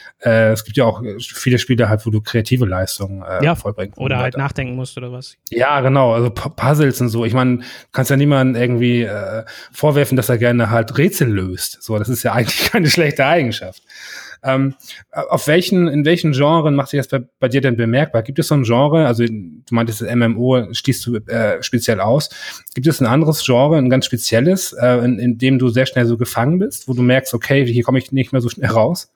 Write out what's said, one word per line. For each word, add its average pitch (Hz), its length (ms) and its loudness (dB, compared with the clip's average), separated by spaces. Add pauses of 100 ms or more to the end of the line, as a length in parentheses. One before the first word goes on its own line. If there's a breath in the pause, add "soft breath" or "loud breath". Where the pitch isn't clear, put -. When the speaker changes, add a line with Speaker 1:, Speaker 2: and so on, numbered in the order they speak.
(240 loud breath)
Speaker 1:
äh, 113 280 4
es 107 120 -6
gibt 104 140 -8
ja 123 80 4
auch 110 160 -2 (180)
viele - 380 -2
Spiele 117 320 0
halt, 107 160 0
wo 113 40 -4
du 107 120 0
kreative 123 420 0
Leistungen, 95 580 -4
äh, 90 220 -4
Speaker 2:
Ja, 160 100 2
Speaker 1:
vollbringst 101 440 -8
und 127 80 -6
Speaker 2:
oder 135 100 -4
Speaker 1:
so 123 60 -4
Speaker 2:
halt 127 120 -4
Speaker 1:
weiter. 139 80 -4
Speaker 2:
nachdenken 131 320 -6
musst 127 220 -10
oder 123 160 -12
was. 127 240 -16 (140)
Speaker 1:
Ja, 135 320 0
genau, 131 320 4
also 117 160 2
Pu-, - 260 -6
Puzzles 139 460 2
und 120 80 0
so. 113 160 -2
Ich 113 80 -2
meine, 127 240 2
du - 60 -16 (280 loud breath)
kannst 131 180 0
ja 139 60 2
niemanden 135 400 4
irgendwie, 120 460 2
äh, 104 420 -6 (260 loud breath)
vorwerfen, 147 460 0
dass 123 140 0
er 120 80 2
gerne 120 320 2
halt 113 260 0
Rätsel 143 320 2
löst. 95 540 -4
So, 107 160 -4
das 104 100 -4
ist 127 140 -4
ja 110 100 0
<laughs> - 0 -
eigentlich - 380 -2
keine 170 180 2
schlechte 143 380 2
Eigenschaft. 123 560 -2 (600 loud breath)
Ähm, 135 320 0 (380 loud breath)
auf - 360 -4
welchen, 180 380 2
in 143 200 0
welchen 160 260 2
Genren 147 420 2
macht 139 140 -2
sich 143 100 -4
das 131 100 -4
bei, 131 140 -2 (180)
bei 127 80 2
dir 127 120 0
denn 123 160 2
bemerkbar? 117 460 2
Gibt 139 160 -10
es 156 100 0
so 151 60 2
ein 139 80 4
Genre, 143 440 4
also 117 200 2
du 98 440 -8
meintest, 113 300 -2
M 117 220 0
M 113 160 0
O 120 340 0
schließt - 340 -2
du, 120 100 -4
äh, 107 460 -2
speziell 110 380 -2
aus. 123 300 0 (440 loud breath)
Gibt 131 120 -2
es 151 160 2
ein 120 40 2
anderes 151 380 2
Genre, 135 320 4
ein 127 140 2
ganz 131 160 2
spezielles, 143 640 0
äh, 123 320 2
in, 123 140 0
in 120 180 0
dem 131 220 2
du 127 100 2
sehr 123 160 2
schnell 123 220 0
so 117 100 0
gefangen 123 420 0
bist, 214 300 -6
wo 131 60 -2
du 123 80 0
merkst, 127 320 2
okay, 139 320 0
hier 120 160 0
komme 131 160 0
ich - 140 -8
nicht 135 200 -2
mehr 131 80 0
so 120 80 -2
schnell 117 220 -4
raus? 117 460 0